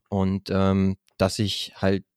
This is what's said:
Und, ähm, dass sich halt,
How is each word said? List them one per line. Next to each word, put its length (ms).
Und, 400
ähm, 480
dass 200
sich 400
halt, 280